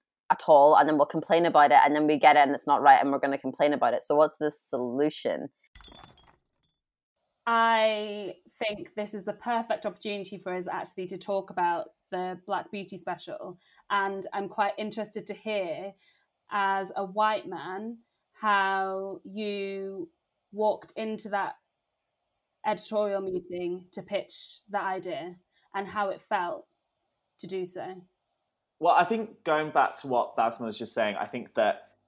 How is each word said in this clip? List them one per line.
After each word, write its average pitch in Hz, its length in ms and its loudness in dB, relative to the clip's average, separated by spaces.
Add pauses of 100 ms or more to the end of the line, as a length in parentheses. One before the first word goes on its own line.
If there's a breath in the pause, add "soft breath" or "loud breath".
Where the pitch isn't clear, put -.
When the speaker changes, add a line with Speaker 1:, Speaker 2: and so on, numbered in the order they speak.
(320)
Speaker 1:
at - 160 -2
all, 151 300 10
and 143 120 6
then 156 80 4
we'll 143 100 6
complain 160 380 2
about 147 260 6
it, 143 120 8
and 147 120 4
then 151 120 2
we 151 120 4
get 151 180 8
it - 40 6
and 139 140 4
it's - 120 -8
not 139 140 2
right, 139 200 10
and 139 100 0
we're 139 80 0
gonna 139 180 -2
complain 143 360 0
about 120 200 0
it. 110 100 -2
So 147 120 0
what's 151 220 4
the 151 140 -2 (180)
solution? 123 800 -2 (2000)
Speaker 2:
I 220 840 2 (240)
think 208 360 -6
this 208 180 -6
is 202 100 -8
the 208 100 -6
perfect 226 520 -4
opportunity 202 520 -8
for 180 160 -8
us 180 140 -6
actually 180 400 -8
to 190 100 -10
talk 190 320 -4
about 175 420 -2 (200)
the 180 340 -6
Black 196 260 -6
Beauty 196 260 -12
special. 165 600 -10 (320)
And 196 440 -2
I'm 202 160 -6
quite 208 280 -2
interested 214 500 -8
to 214 60 -8
hear, 196 600 -6 (580)
as 196 440 0
a 196 100 -4
white 214 420 0
man, 185 520 -10 (340)
how 196 880 -2
you 196 840 -8 (420)
walked 214 460 -2
into 220 320 -8
that 196 260 -4 (1080)
editorial 208 560 -2
meeting 180 720 -6
to 196 80 -10
pitch - 580 -8 (100)
that 196 140 -4
idea 180 520 -6 (380)
and 196 140 -4
how 202 220 -2
it - 120 -6
felt 180 460 -4 (720)
to 175 80 -14
do 185 180 -4
so. 180 380 -12 (760)
Speaker 3:
Well, 165 160 6
I 170 100 6
think 220 380 -4
going 156 280 0
back - 260 2
to - 100 -12
what 123 300 0
Basma 117 280 0
was 110 120 -6
just 110 160 -8
saying, 107 220 0
I - 100 -6
think - 300 -10
that - 380 0 (140)